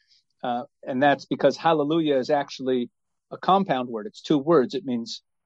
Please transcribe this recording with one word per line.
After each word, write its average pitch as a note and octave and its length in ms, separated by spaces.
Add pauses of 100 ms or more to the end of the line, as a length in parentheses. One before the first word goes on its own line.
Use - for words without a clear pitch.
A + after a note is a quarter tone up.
(420)
Uh, B2 200 (200)
and C3+ 200
that's C#3+ 240
because C#3 320
hallelujah D#3 580
is B2+ 140
actually C3 580 (420)
a - 60
compound D#3 540
word. A2 160
It's - 160
two D#3 160
words. C3+ 360
It G2+ 120
means A#2 360 (240)